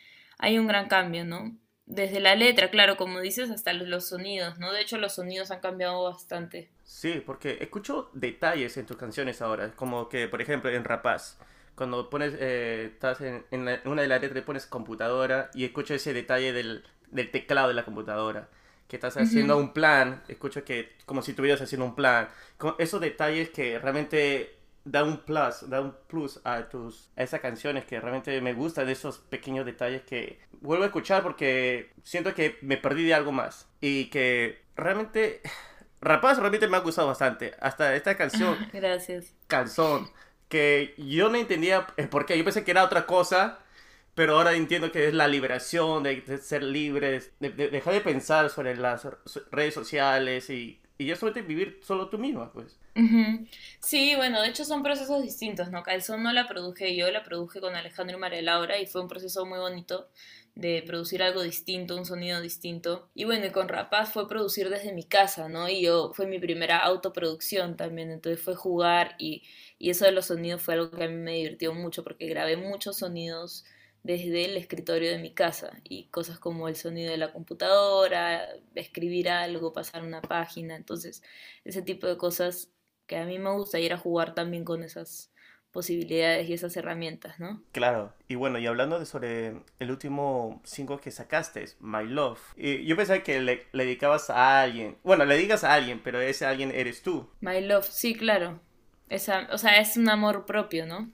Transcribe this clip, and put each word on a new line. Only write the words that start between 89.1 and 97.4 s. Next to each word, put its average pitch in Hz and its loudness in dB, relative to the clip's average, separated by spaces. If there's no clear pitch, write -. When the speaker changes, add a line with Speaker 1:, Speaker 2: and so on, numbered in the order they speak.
Speaker 2:
el 123 -6
último 135 -4
single 139 -8
que 135 -14
sacaste, - -6
My 107 -6
Love, 127 -2
y 135 -2
yo 165 2
pensaba 190 2
que 139 0
le, 123 0
le 131 0
dedicabas 143 2
a 131 8
alguien, 117 -2
bueno, 185 8
le 143 6
dedicas 202 4
a 147 6
alguien, 123 2
pero 123 -2
ese 135 0
alguien 135 0
eres 123 -2
tú. 156 -2